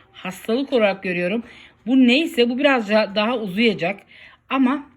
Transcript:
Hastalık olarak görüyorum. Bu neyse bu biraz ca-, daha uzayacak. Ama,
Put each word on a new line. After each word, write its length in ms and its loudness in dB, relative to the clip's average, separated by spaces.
Hastalık 640 -6
olarak 300 2
görüyorum. 400 -4
Bu 200 4
neyse 420 2
bu 100 -4
biraz 300 2
ca-, 260 0
daha 220 -2
uzayacak. 600 -2
Ama, 480 0